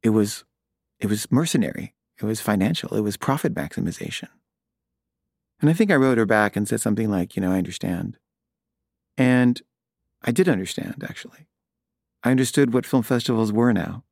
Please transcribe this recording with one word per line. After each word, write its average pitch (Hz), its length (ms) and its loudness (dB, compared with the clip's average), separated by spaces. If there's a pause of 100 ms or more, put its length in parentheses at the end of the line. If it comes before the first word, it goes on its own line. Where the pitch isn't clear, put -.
It 117 80 4
was, 107 340 0 (540)
it 107 100 -4
was 107 220 -2
mercenary. 127 640 0 (240)
It - 60 -8
was 107 160 -4
financial. 95 540 -2
It 107 80 0
was 104 160 -4
profit 135 360 -2
maximization. - 720 -8 (1300)
And 151 80 4
I 160 60 4
think 202 160 2
I 165 60 4
wrote 131 200 4
her 113 80 4
back 107 320 2
and 104 100 0
said 113 140 -2
something 107 300 0
like, 95 260 -2
you 98 60 -2
know, 92 100 0
"I 95 60 0
understand." 90 580 -6 (1000)
And 127 440 4 (640)
I - 80 -2
did 180 180 2
understand, - 580 -4
actually. - 400 -18 (760)
I 123 80 2
understood 131 420 2
what 120 140 0
film 127 160 2
festivals 113 500 0
were 117 220 4
now. 87 380 -4